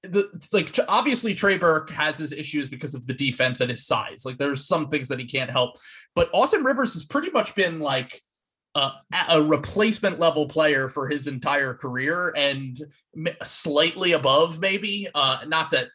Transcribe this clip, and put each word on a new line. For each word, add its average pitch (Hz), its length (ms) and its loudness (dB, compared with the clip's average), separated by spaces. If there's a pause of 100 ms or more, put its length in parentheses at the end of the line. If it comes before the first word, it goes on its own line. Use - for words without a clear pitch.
the, 196 260 0 (220)
like, 180 200 0
t-, - 160 2
obviously 233 460 2
Trey 196 240 2
Burke 160 320 2
has 151 300 -2
his 151 120 -6
issues 147 380 -4
because 135 240 -10
of 123 140 -12
the 131 80 -4
defense 127 440 0
and 123 120 0
his - 160 -6
size. 107 360 -2
Like, 127 140 -8
there's 143 300 -2
some 156 220 0
things 143 180 -4
that 131 100 -4
he 123 80 -8
can't 127 240 -4
help, 123 280 0 (360)
but 170 180 2
Austin 294 320 4
Rivers 254 300 2
has 156 120 -10
pretty 320 260 -2
much - 240 0
been, 170 240 0
like, 135 420 -4 (540)
uh, 139 160 0 (200)
a, 170 280 2
a - 20 4
replacement 175 760 2
level 156 280 4
player 143 420 2
for 135 200 -4
his 143 160 -2
entire 135 480 -2
career 143 640 -4
and 135 420 -2 (380)
m-, 160 160 -4 (100)
slightly 165 680 0
above 156 480 4
maybe. 196 560 -2
Uh, 131 320 2
not 160 240 0
that 127 240 0